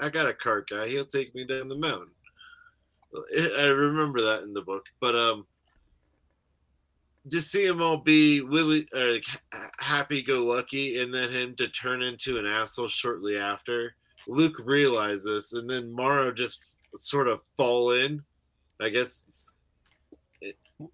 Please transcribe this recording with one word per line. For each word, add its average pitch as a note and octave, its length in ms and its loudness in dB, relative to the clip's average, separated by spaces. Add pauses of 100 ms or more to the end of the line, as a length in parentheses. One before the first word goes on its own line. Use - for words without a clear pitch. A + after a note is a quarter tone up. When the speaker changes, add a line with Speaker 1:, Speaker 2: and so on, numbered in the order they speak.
Speaker 1:
I D3 80 -2
got D#3 180 0
a A2 60 -2
cart G#2+ 340 -2
guy. G#2+ 200 -4
He'll C3+ 180 -4
take C3 300 -4
me B2+ 100 -10
down C3 220 -6
the C3+ 100 -8
mountain." A2 320 -4 (1300)
I, E3 100 2 (120)
I C#3+ 60 2
remember C#3+ 560 2
that A2 200 2
in G#2 100 -14
the G2+ 100 -6
book. F#2+ 220 -8 (160)
But, B2 140 2
um, A2+ 320 2 (1800)
to E3 100 0
see G3+ 260 2
'em E3+ 140 2
all D#3+ 180 2
be D3+ 420 8
willy-, D3+ 540 2
or, B2+ 180 2
like, A2 140 -2
ha-, - 520 -10
happy-go-lucky, C3+ 1200 0
and B2 140 -4
then B2 160 -2
him B2 260 -4
to A#2+ 120 -2
turn B2+ 340 -4
into B2 360 -4
an G#2 80 -2
asshole A2 420 -2
shortly G#2 500 -2
after. A#2 560 -4 (320)
Luke D#3 380 2
realizes, G#2+ 880 0
and A#2+ 180 -6
then A#2+ 220 -6
Mara C3 420 0
just A#2+ 300 -4 (320)
sort C#3 320 2
of A2 120 0 (160)
fall B2 360 4
in, C#3+ 300 0 (580)
I A2 80 0
guess. B2 420 -2 (1120)
Speaker 2:
W-, - 540 -18